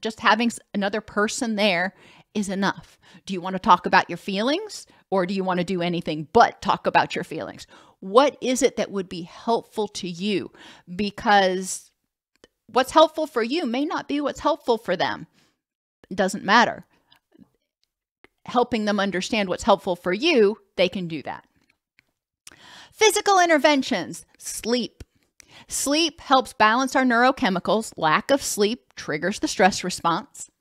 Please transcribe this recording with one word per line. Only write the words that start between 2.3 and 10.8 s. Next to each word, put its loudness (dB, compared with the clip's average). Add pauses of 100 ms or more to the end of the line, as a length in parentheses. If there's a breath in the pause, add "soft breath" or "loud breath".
is -4
enough. -4 (280 soft breath)
Do -6
you -6
want -6
to -6
talk 4
about 2
your -8
feelings, -4 (240 soft breath)
or 0
do -6
you -2
want 0
to -2
do -4
anything -4
but 4
talk -2
about 2
your -6
feelings? -12 (340 soft breath)
What 2
is -2
it 0
that -4
would -8
be -10
helpful -6
to -10
you? -4 (460 loud breath)